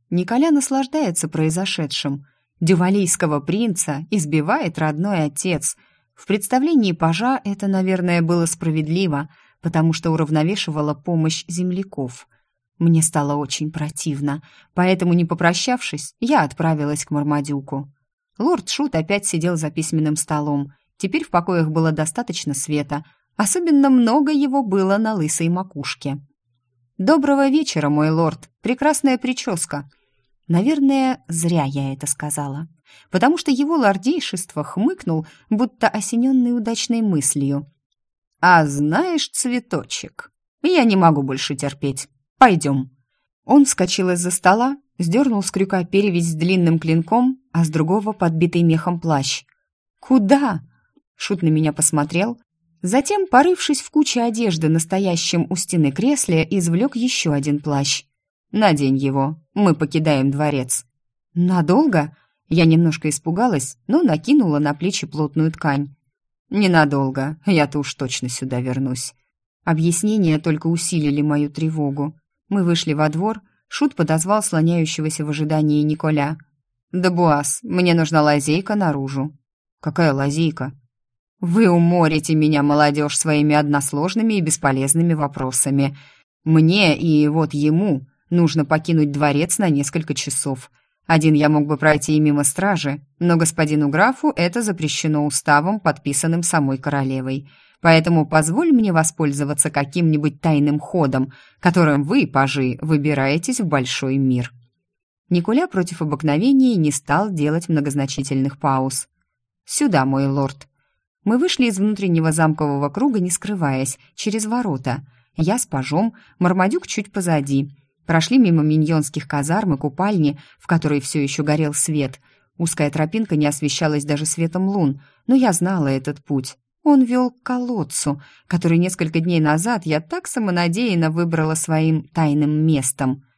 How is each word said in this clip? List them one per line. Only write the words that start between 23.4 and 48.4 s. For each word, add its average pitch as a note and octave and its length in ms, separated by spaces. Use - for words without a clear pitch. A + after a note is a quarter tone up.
много B3+ 400
его C#4 320
было G3 340
на A3 180
лысой E3 340
макушке. C#3+ 720
«Доброго C#4 500
вечера, C4 400
мой D3+ 220
лорд. D#3+ 380
Прекрасная C4 580
причёска». F#3+ 720
Наверное, C4 800
зря E3 380
я C#3 280
это C3+ 140
сказала, D3 640
потому C4 280
что - 120
его C#4+ 260
лордейшество G3+ 880
хмыкнул, F3+ 640
будто A3 400
осенённый A#3+ 680
удачной A3+ 440
мыслью. C#3+ 640
«А E3+ 260
знаешь, E3+ 640
цветочек, - 1000
я E4 220
не G#3+ 120
могу D#3+ 260
больше C3+ 340
терпеть. C#3 520
Пойдём». C#3+ 520
Он C#4+ 200
вскочил F#3 460
из-за F3 200
стола, A3+ 460
сдёрнул G#3 440
с - 80
крюка F#3+ 340
перевязь F3+ 420
с E3 80
длинным E3+ 440
клинком, E3 600
а E3+ 120
с D#3 60
другого F3+ 420
подбитый E3+ 500